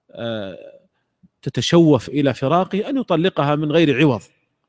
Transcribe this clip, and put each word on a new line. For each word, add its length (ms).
آه، 480
تتشوف 680
إلى 260
فراقه 560
أن 60
يطلقها 580
من 180
غير 260
عوض، 220